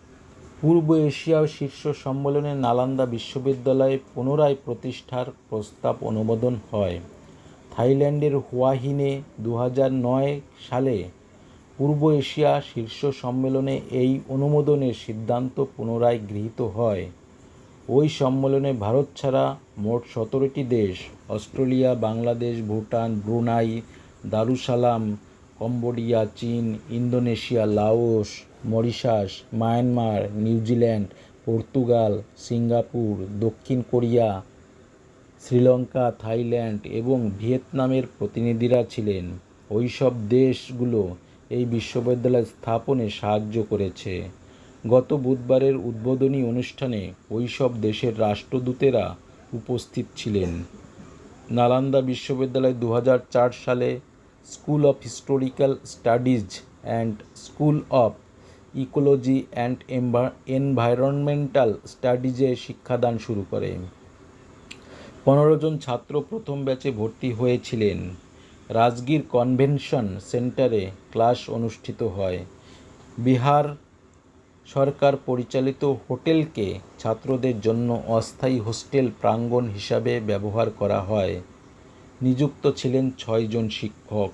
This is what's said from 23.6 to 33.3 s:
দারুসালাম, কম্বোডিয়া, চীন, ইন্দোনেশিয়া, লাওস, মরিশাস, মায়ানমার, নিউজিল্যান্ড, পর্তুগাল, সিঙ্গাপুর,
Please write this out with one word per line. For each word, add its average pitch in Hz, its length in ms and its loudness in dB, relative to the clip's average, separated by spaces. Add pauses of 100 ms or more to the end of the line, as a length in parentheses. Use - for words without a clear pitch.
দারুসালাম, 120 800 0 (540)
কম্বোডিয়া, 117 640 0 (140)
চীন, 117 300 -2 (240)
ইন্দোনেশিয়া, 120 760 0
লাওস, 110 640 2 (360)
মরিশাস, 113 640 0 (240)
মায়ানমার, 117 680 0 (140)
নিউজিল্যান্ড, 113 720 2 (360)
পর্তুগাল, 117 680 2 (240)
সিঙ্গাপুর, 117 760 0 (260)